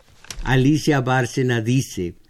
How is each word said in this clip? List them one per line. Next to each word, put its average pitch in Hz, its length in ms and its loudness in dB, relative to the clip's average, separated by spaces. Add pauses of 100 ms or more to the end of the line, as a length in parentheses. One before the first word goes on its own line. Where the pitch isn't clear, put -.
(440)
Alicia 135 560 2
Bárcena 123 640 0
dice, 110 540 -2 (140)